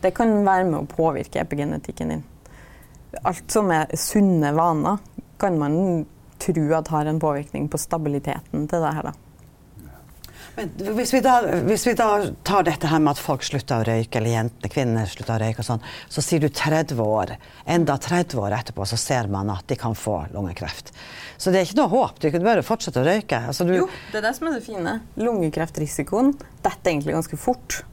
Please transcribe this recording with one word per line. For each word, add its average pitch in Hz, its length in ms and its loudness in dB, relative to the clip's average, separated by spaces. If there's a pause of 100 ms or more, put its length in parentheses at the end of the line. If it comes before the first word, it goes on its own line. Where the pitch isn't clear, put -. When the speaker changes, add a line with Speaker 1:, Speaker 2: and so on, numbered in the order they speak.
Speaker 1:
det 185 120 2
kan 220 320 4
være 185 240 4
med 151 140 0
å 147 40 -8
påvirke - 540 0
epigenetikken 151 680 -4
din. 156 140 -4 (1000)
Alt - 260 -4
som 208 200 4
er 156 240 2
sunne 170 580 4
vaner, 165 460 2 (400)
kan 185 180 2
man 160 480 0 (320)
tro 156 400 0
at 160 120 -2
har 151 180 0
en 156 120 0
påvirkning 147 500 -2
på 151 100 -4
stabiliteten 151 880 -4
til 170 160 0
det 147 80 -2
her, 156 100 -6
da. 151 100 -6 (1400)
Speaker 2:
Men 208 160 -8 (300)
hvis 247 160 0
vi 262 100 6
da, 254 140 8 (260)
hvis 202 240 2
vi 240 80 4
da 208 300 4 (180)
tar 196 240 4
dette 160 240 -2
her 160 80 4
med 147 140 4
at - 100 -4
folk 139 180 0
slutter 127 380 -2
å 110 80 2
røyke, 113 320 0
eller 113 140 2
jentene, 113 360 -2
kvinner 113 380 0
slutter - 300 -4
å - 20 2
røyke 110 240 -2
og - 20 -6
sånn, 113 140 0 (300)
så - 120 -4
sier 160 220 2
du 151 60 4
tredve 156 500 0
år. 107 320 2 (400)
Enda 156 260 2
tredve 170 460 -2
år 101 140 0
etterpå 110 280 -6
så 117 140 -2
ser 120 320 0
man 98 180 -2
at 92 220 -6
de 123 80 -2
kan 113 160 -2
få 92 380 -4
lungekreft. 87 580 -8 (480)
Så 185 140 2
det 190 80 6
er 175 80 0
ikke 208 100 0
noe 269 140 4
håp. - 260 2
Du 160 120 0
kan 170 120 0
bare 202 240 4
fortsette 214 320 -2
å 131 80 4
røyke. 180 400 0
Altså, 139 180 -2
du 185 120 4
Speaker 1:
Jo, 359 100 2 (240)
det 214 80 -4
er 214 80 -2
det 254 80 -2
som 320 160 -4
er 262 80 -2
det 220 80 -14
fine. 196 300 -4 (180)
Lungekreftrisikoen 175 1160 0 (280)
detter - 300 0
egentlig 151 240 0
ganske 160 240 -2
fort. - 400 -2 (140)